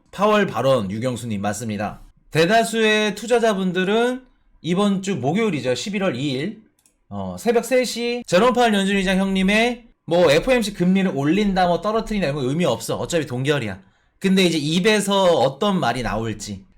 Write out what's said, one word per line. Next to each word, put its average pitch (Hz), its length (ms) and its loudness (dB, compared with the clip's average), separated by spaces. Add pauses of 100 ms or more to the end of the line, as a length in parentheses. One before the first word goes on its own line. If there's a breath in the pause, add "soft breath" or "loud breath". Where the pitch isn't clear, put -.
(120)
파월 208 340 2
발언, 120 460 0
유경수님, 113 500 -6
맞습니다. 104 600 -6 (280)
대다수의 214 840 2
투자자분들은 220 1080 0 (360)
이번 190 400 0
주 190 140 -4
목요일이죠. 143 580 -2
십일월 190 420 -4
이 139 160 -4
일, 156 300 -6 (460)
어, 95 280 -8
새벽 233 280 0
세 254 200 2
시 240 420 -6
제롬 220 260 4
파월 233 200 4
연준의장 196 460 0
형님의 196 720 0 (180)
뭐 175 240 4
에프오엠씨 208 440 2
금리를 185 380 2
올린다, 180 540 2
뭐 175 140 0
떨어뜨린다, 214 480 -2
이런 143 80 -4
거 131 120 -2
의미 165 160 0
없어. 123 320 -2
어차피 131 300 -2
동결이야. 127 560 -4 (380 soft breath)
근데 190 240 2
이제 165 120 2
입에서 196 680 2
어떤 170 560 2
말이 127 220 -2
나올지. 107 600 -6 (140)